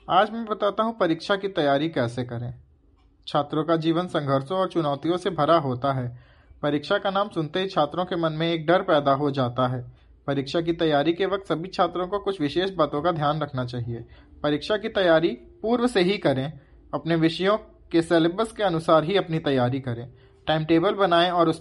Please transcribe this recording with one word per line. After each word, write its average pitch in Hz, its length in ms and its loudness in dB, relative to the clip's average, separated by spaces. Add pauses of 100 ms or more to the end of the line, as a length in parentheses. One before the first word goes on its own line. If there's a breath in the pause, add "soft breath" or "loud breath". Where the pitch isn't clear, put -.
आज 202 220 4
मैं 226 140 -8
बताता 208 380 -2
हूँ 226 160 -2
परीक्षा 170 380 0
की 196 120 -6
तैयारी 147 400 0
कैसे 131 360 -2
करें। 120 300 -8 (720)
छात्रों 151 380 -2
का 165 120 2
जीवन 165 300 0
संघर्षों 143 520 -2
और 185 100 0
चुनौतियों 160 480 -2
से 180 140 -2
भरा 156 280 2
होता 135 340 -2
है। 127 140 -4 (560 soft breath)
परीक्षा 147 360 0
का 202 120 -2
नाम 202 180 0
सुनते 165 320 -4
ही 190 80 -2
छात्रों 160 360 0
के 180 120 -4
मन 165 160 0
में 160 160 -2
एक 165 180 -2
डर 180 160 4
पैदा 147 300 2
हो 139 180 0
जाता 127 380 0
है। 127 140 -6 (440 soft breath)
परीक्षा 139 340 -2
की 170 140 -2
तैयारी 156 380 2
के 190 140 -2
वक्त 190 220 -4
सभी 165 200 -4
छात्रों 175 400 0
को 202 100 -4
कुछ 196 220 -4
विशेष 175 340 -2
बातों 147 280 0
का 180 100 2
ध्यान 151 280 0
रखना 131 240 -4
चाहिए। 120 400 -8 (380 soft breath)
परीक्षा 151 340 0
की 214 140 -6
तैयारी 175 400 4 (320)
पूर्व 233 240 2
से 208 160 2
ही 196 160 2
करें। 135 280 0 (480 soft breath)
अपने 160 220 0
विषयों 175 400 2 (360)
के 165 100 4
सिलेबस 170 500 2
के 220 100 -6
अनुसार 160 420 4
ही 196 120 0
अपनी 165 240 -2
तैयारी 131 400 0
करें। 120 280 -8 (380 soft breath)
टाइम 156 180 0
टेबल 165 300 4
बनाएं 180 360 4
और 170 180 4
उस 160 120 0